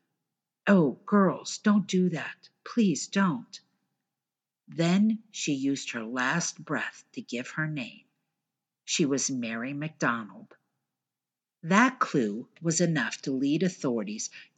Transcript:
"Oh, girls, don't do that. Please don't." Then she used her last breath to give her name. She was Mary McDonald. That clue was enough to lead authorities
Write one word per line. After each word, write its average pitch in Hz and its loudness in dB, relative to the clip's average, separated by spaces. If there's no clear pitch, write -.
"Oh, 175 6
girls, 190 2
don't 208 2
do 185 2
that. - -8
Please 190 0
don't." 180 0
Then 185 2
she - -2
used 135 -2
her 117 -8
last 131 -4
breath - -6
to 127 -12
give 120 -8
her 156 -4
name. 147 -8
She - 0
was 135 -2
Mary 120 -6
McDonald. 123 -6
That 220 4
clue 113 0
was 165 0
enough 151 -2
to 147 -4
lead 139 0
authorities 113 -4